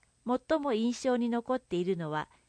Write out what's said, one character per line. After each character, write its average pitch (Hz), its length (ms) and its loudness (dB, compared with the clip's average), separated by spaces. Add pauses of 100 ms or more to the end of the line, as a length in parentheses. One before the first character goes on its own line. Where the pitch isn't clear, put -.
(500)
最 311 100 4
も 285 140 -2
印 226 180 2
象 247 240 0
に 233 140 0
残 240 260 -2
っ 254 40 0
て - 180 -4
い 180 80 0
る 190 100 0
の 160 160 -4
は、 151 160 -4 (220)